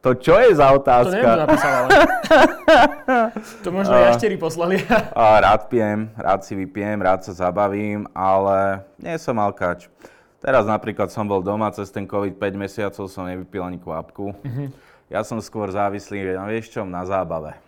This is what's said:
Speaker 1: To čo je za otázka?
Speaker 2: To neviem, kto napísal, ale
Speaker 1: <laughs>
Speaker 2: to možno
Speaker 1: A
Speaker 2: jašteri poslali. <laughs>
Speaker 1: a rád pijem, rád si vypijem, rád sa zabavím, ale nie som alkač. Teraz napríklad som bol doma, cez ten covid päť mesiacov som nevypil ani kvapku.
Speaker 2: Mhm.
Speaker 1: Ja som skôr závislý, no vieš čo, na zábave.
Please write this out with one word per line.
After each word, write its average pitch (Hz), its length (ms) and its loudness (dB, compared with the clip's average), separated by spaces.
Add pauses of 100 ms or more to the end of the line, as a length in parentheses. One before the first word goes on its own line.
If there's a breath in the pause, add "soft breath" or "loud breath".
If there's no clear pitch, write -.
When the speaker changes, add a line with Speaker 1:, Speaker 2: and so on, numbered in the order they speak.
Speaker 1:
To 127 140 0
čo 156 200 2
je 226 200 8
za 147 160 6
otázka? 135 420 4
Speaker 2:
To - 20 -
neviem, 214 160 2
kto 113 120 4
napísal, - 320 2
ale - 180 0
Speaker 1:
<laughs> 294 1700 2
Speaker 2:
to 190 80 -10
možno 190 240 -2
Speaker 1:
A 120 160 6
Speaker 2:
jašteri 120 280 0
poslali. 170 440 -4 (180)
<laughs> - 160 -4
Speaker 1:
a 113 100 2 (140)
rád 101 300 2
pijem, 107 460 -2
rád 98 260 -2
si - 140 -14
vypijem, 101 420 -6
rád 92 260 0
sa 104 120 -14
zabavím, 101 760 -4
ale 95 720 0 (160)
nie - 200 -12
som 135 200 -6
alkač. 98 560 -4 (460 soft breath)
Teraz 131 260 0
napríklad 104 480 -4
som 104 160 -6
bol 95 160 -2
doma, 104 240 -4
cez 101 240 -10
ten 101 160 -10
covid 101 240 -4
päť 98 240 -6
mesiacov 101 500 -8
som 92 220 -12
nevypil 92 320 -10
ani 90 160 -10
kvapku. 87 640 -12
Speaker 2:
Mhm. 139 340 -10 (340 soft breath)
Speaker 1:
Ja 98 140 -6
som 113 160 -8
skôr 104 320 -8
závislý, 98 640 -6
no 95 160 -8
vieš 110 220 -8
čo, 117 120 -10
na 90 200 -10
zábave. 82 640 -6